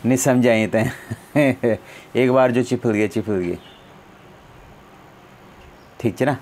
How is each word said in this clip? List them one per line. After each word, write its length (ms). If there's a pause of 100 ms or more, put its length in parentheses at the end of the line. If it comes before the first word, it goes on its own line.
नहीं 100
समझाई 500
ते। 180 (520)
<laughs> 420 (380)
एक 160
बार 180
जो 120
चिपल 280
गए, 180
चिपल 240
गए। 260 (2500)
ठीक 200
है 60
ना? 160